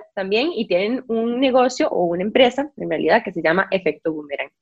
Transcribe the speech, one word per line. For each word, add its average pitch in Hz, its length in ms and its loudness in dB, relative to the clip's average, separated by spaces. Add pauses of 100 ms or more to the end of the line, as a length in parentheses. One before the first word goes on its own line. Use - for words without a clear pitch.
(140)
también 208 400 0
y 226 120 -4
tienen 214 420 0
un 226 300 -2
negocio 262 520 2
o 175 140 0
una 175 180 -2
empresa, 240 540 2
en 170 120 -8
realidad, 160 340 2
que 196 100 -10
se 170 100 -4
llama 165 280 2
Efecto 170 420 -2
Boomerang. 143 380 -10 (120)